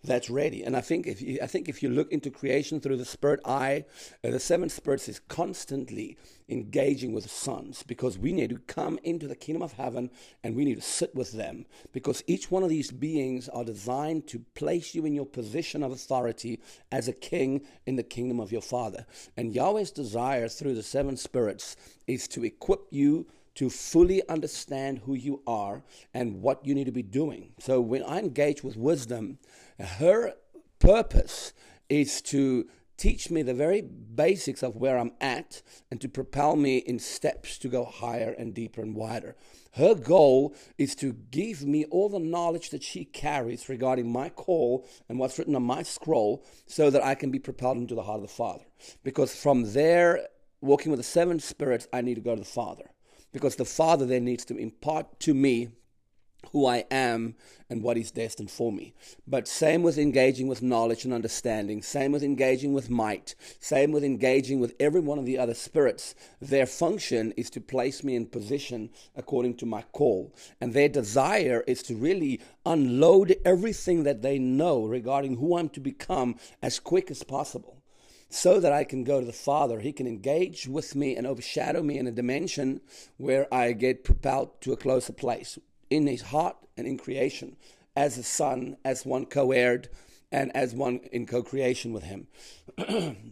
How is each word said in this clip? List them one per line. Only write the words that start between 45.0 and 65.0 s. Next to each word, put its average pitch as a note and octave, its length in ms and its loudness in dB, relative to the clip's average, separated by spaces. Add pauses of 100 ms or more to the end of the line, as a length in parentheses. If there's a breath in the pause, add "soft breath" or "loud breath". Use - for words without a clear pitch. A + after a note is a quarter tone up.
and A#2+ 80 -6
what's B2+ 220 -2
written D#3 160 0
on B2 80 0
my C3 180 0
scroll A#2 640 0 (220 soft breath)
so D3 240 6
that C3 120 4
I C3+ 120 0
can C3+ 160 -4
be C3+ 80 -2
propelled B2 380 -2
into A#2+ 180 -6
the A2 80 -4
heart G#2 140 -6
of G2+ 100 -10
the - 60 -18
Father. G#2+ 320 -6 (380 loud breath)
Because C3+ 320 0
from B2 380 2
there, E3+ 540 6 (340)
walking C#3+ 300 4
with C3+ 80 2
the B2 40 -6
seven E3+ 360 2
spirits, B2+ 520 -2
I B2 100 -2
need B2 140 0
to A2 60 -10
go A2+ 140 0
to G#2 60 -6
the G2 40 -12
Father. - 460 -8 (400 soft breath)
Because C3+ 240 -2
the B2 100 -2
Father D#3+ 400 4
then B2 200 0
needs B2 200 -2
to A#2+ 100 -8
impart B2+ 680 -6
to D#3 120 4
me B2+ 360 4 (840)
who C#3+ 140 4
I A#2+ 260 2
am A#2 440 0 (340 soft breath)
and A#2 120 -6
what A#2 160 0
is A#2 140 -6
destined A2+ 400 -8
for A#2 200 -2
me. - 220 -10 (320 loud breath)
But C3 220 -2
same D#3+ 340 2
with E3 160 4
engaging C3 500 4
with A#2+ 140 -4
knowledge A#2 440 2
and B2+ 80 -2
understanding, G#2+ 680 -2
same C#3 300 0
with C#3+ 100 2
engaging C#3 520 2
with A#2+ 160 -2
might, G#2+ 440 -2 (280 loud breath)
same D3 320 4
with D3 100 2
engaging C3 560 2
with A#2+ 180 0
every D3+ 220 4
one D3 180 0